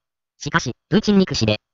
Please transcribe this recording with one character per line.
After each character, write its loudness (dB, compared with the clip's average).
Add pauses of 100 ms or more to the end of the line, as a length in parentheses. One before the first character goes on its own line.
(400)
し -10
か 0
し、 -6 (180)
プ 2
ー 2
チ 0
ン 2
憎 0
し -2
で、 0 (160)